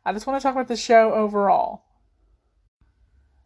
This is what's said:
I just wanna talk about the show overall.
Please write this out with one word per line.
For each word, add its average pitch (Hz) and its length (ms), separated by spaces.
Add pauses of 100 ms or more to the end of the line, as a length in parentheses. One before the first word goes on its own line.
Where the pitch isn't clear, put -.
I 185 80
just 208 160
wanna 262 100
talk 269 160
about 254 140
the 240 80
show 220 380
overall. 208 680 (1600)